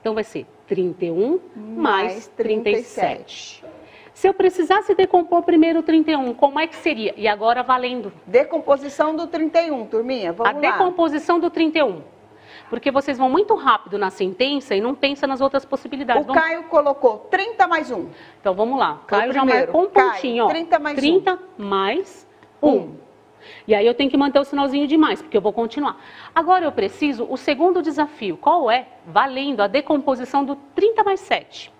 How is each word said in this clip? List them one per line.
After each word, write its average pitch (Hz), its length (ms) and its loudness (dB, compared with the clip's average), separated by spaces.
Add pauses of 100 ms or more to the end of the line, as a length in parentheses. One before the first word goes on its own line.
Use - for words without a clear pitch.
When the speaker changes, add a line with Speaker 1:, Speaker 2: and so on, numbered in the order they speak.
Speaker 1:
Então 220 140 -4
vai 220 100 -4
ser 131 220 -12 (200)
trinta 180 380 -2
e 170 60 -4
um 226 280 0 (160)
mais 214 600 -2
Speaker 2:
Mais 226 140 -14
Speaker 1:
trinta 220 420 -2
e 214 60 2
sete. 233 40 -2
Speaker 2:
trinta - 0 -
e 240 40 -12 (440)
sete. - 360 -20 (500)
Speaker 1:
Se - 140 -2
eu 381 60 2
precisasse 381 600 2
decompor 349 480 2
primeiro 330 380 4
o - 20 -4
trinta 320 280 2
e 311 60 2
um, 247 180 -4
como 277 240 2
é 320 80 0
que 320 100 -12
seria? 220 400 -4
E 214 120 -2
agora 220 340 0
valendo. 247 500 -2 (140)
Speaker 2:
Decomposição 285 880 0
do 330 120 -6
trinta 320 360 0
e 330 80 -2
um, 240 160 -6
turminha. 226 460 -4
Vamos 208 180 0
Speaker 1:
A 262 40 -6
Speaker 2:
lá. 294 60 -6
Speaker 1:
decomposição 339 800 0
do 339 120 -2
trinta 320 280 0
e 302 40 4
um. 185 200 -2 (680)
Porque 240 220 -4
vocês 277 280 0
vão 262 120 2
muito 415 240 2
rápido 220 440 0
na 190 120 -2
sentença 233 640 -2
e 196 60 2
não 247 140 -2
pensam 277 340 -2
nas 269 120 -4
outras 269 240 0
possibilidades. 262 580 -2
Speaker 2:
O - 40 -4
Speaker 1:
Vamos 320 160 2
Speaker 2:
Caio 330 220 -4
colocou 277 540 2 (120)
trinta 392 360 0
mais 311 240 -2
um. 180 180 -8 (320)
Speaker 1:
Então 190 140 -2
vamos 233 240 -2
lá. 160 240 -2
Speaker 2:
O - 40 -20
Speaker 1:
Caio 214 260 0
já 269 80 0
Speaker 2:
primeiro. 254 320 2
Speaker 1:
marcou 320 100 4
um 403 80 0
Speaker 2:
Caio, 254 220 4
Speaker 1:
pontinho, 233 320 -2
ó. 196 40 4
Speaker 2:
trinta 330 300 0
mais 294 180 -4
um. 277 40 -2
Speaker 1:
Trinta 359 380 2 (200)
mais 202 680 -4 (340)
um. 294 80 4
Speaker 2:
Um. 165 260 -2 (720)
Speaker 1:
E 214 80 4
aí 208 120 4
eu 240 80 4
tenho 277 160 0
que 285 80 0
manter 277 200 2
o 277 60 2
sinalzinho 277 420 -2
de 302 120 2
mais, 277 240 2
porque - 140 -20
eu 202 40 4
vou 202 120 -2
continuar. 233 460 -6 (360)
Agora 339 320 2
eu 285 60 0
preciso 233 580 -4
o 262 80 -4
segundo 339 420 2
desafio. 285 560 -4
Qual 302 340 2
é? 240 160 0 (200)
Valendo 254 560 0
a 202 40 2
decomposição 277 760 0
do 277 120 -6 (180)
trinta 440 280 2
mais 403 180 0
sete. - 600 -8